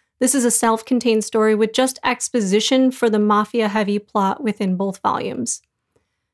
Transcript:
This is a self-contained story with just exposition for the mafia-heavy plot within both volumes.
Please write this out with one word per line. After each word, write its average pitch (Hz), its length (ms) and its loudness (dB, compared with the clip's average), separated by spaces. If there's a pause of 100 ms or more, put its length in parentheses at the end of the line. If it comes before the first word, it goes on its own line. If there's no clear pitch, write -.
(200)
This 262 160 0
is 254 80 0
a 240 80 2
self-contained 226 720 0
story 220 320 2
with 214 160 0
just 262 320 0
exposition 240 880 0
for 240 180 0
the 214 100 0
mafia-heavy 208 800 0
plot 196 440 -2
within 196 320 -2
both 196 260 -4
volumes. - 600 -4 (720)